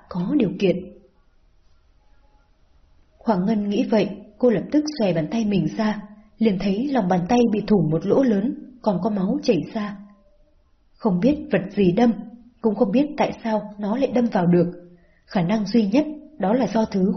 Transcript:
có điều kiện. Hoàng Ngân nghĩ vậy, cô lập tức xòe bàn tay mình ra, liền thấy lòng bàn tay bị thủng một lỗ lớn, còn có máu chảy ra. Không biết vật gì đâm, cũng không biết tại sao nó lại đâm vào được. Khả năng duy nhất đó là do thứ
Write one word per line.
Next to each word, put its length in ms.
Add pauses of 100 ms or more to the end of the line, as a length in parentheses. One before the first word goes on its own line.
có 280
điều 220
kiện. 180 (2500)
Hoàng 280
Ngân 240
nghĩ 220
vậy, 180 (280)
cô 120
lập 220
tức 140 (140)
xòe 140
bàn 180
tay 140
mình 220 (100)
ra, 240 (360)
liền 220
thấy 280
lòng 200
bàn 220
tay 100 (120)
bị 160
thủng 240
một 140
lỗ 180
lớn, 320 (260)
còn 220
có 60
máu 340
chảy 180 (120)
ra. 240 (960)
Không 260
biết 180 (140)
vật 100 (140)
gì 160
đâm, 200 (500)
cũng 140
không 160
biết 260
tại 160 (100)
sao 360
nó 180
lại 100
đâm 180
vào 200
được. 260 (540)
Khả 160
năng 240
duy 220
nhất 180 (320)
đó 160
là 140
do 180
thứ 320